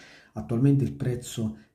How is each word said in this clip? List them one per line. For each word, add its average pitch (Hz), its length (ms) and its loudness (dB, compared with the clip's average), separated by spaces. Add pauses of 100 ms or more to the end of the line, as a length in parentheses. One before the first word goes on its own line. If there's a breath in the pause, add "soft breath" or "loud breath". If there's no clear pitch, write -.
(340 loud breath)
Attualmente 131 500 2
il 104 100 -4
prezzo 113 640 -4 (180 loud breath)